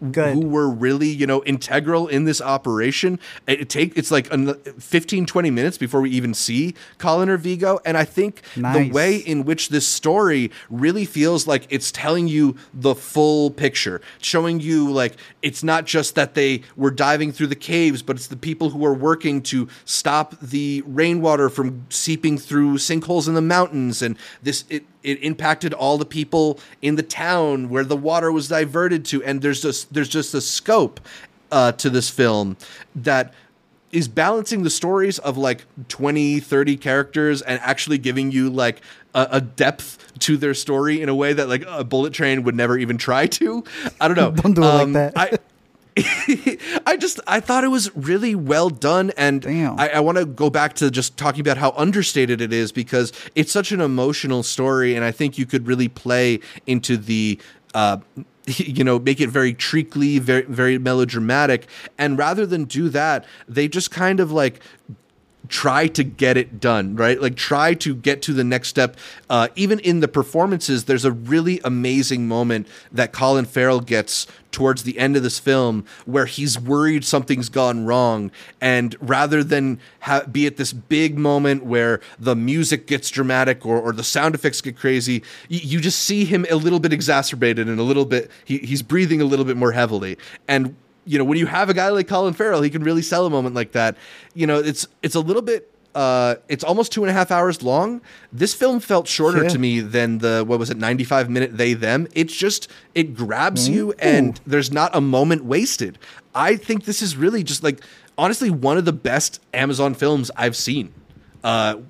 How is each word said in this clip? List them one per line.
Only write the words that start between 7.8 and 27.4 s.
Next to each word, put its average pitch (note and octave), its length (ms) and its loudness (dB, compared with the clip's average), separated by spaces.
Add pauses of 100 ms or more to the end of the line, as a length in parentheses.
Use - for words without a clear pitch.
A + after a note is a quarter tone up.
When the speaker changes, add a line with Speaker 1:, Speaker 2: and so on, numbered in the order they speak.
Speaker 2:
And E3 140 0
I D#3 80 2
think G3+ 380 -4 (100)
the B2 80 -6
Speaker 1:
Nice. C3 320 0
Speaker 2:
way F3 240 2
in D#3 260 -2
which D#3+ 260 -2
this C#3+ 180 0
story D#3 640 2 (180)
really D#3+ 340 0
feels D#3+ 440 0
like C#3+ 240 0
it's C3+ 200 -4
telling E3+ 360 -2
you D3+ 300 2 (140)
the C3 220 0
full D3+ 560 2
picture, C3+ 520 -4 (200)
showing E3 380 0
you, D#3 320 2
like, B2+ 240 0 (260)
it's C#3+ 220 -6
not D#3+ 240 0
just D#3 260 -2
that C#3 220 0
they C3+ 260 2 (160)
were C3+ 140 2
diving D3 400 0
through D3 160 -2
the C#3 80 -4
caves, D#3 480 0
but B2+ 140 -4
it's B2+ 100 -14
the C3 100 -12
people D#3+ 320 -4
who D3 160 -2
are C#3+ 80 4
working D3 480 0
to B2+ 260 -4 (160)
stop D3+ 560 -2
the C#3+ 460 -4
rainwater D#3 640 2
from B2+ 400 -4
seeping D#3 480 -2
through C#3+ 380 2
sinkholes D#3+ 520 -2
in D#3+ 60 0
the D#3+ 80 2
mountains. F3 380 2
And A#2+ 380 -2 (260)
this, C3+ 240 -4
it, D3+ 160 -8 (200)
it C#3 200 -4
impacted D#3 500 -2
all C#3 240 2
the D3 80 -2
people D3+ 540 0 (220)
in D3 140 0
the D#3 60 0
town D#3 680 -2